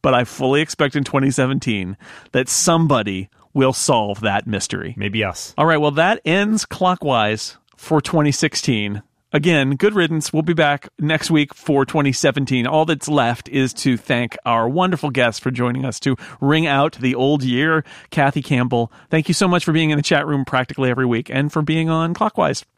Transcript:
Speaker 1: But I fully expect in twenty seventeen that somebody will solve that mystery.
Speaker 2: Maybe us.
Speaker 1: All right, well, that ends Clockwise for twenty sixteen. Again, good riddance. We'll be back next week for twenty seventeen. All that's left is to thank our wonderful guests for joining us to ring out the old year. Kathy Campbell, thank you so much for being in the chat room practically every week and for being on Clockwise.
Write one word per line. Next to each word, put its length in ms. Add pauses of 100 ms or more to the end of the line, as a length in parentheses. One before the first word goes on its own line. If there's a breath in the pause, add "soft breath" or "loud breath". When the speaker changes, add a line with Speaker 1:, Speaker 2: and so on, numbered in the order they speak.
Speaker 1:
But 100
I 120
fully 360
expect 360
in 60
twenty 280
seventeen 640 (360 loud breath)
that 160
somebody 800 (240 soft breath)
will 180
solve 480
that 260
mystery. 520
Speaker 2:
Maybe 260
us. 320
Speaker 1:
All 80
right, 140
well, 140
that 340
ends 400
Clockwise 920 (200)
for 260
twenty 280
sixteen. 720 (300)
Again, 420
good 200
riddance. 360
We'll 120
be 100
back 380 (100)
next 280
week 260
for 320
twenty 260
seventeen. 540
All 180
that's 240
left 400
is 260
to 220
thank 480
our 240
wonderful 400
guests 320
for 100
joining 360
us 140
to 160 (220 loud breath)
ring 280
out 340
the 140
old 280
year. 400 (280 loud breath)
Kathy 320
Campbell, 500 (160 loud breath)
thank 180
you 80
so 140
much 160
for 80
being 160
in 80
the 60
chat 240
room 180
practically 460
every 160
week 240
and 200
for 120
being 260
on 240
Clockwise. 520 (140)